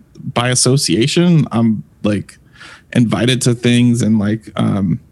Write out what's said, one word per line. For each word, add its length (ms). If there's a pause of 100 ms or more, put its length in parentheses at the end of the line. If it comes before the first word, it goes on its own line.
(220)
by 280
association, 1000
I'm, 320 (220)
like, 340 (540)
invited 500
to 120
things, 480
and, 180
like, 360
um, 440 (120)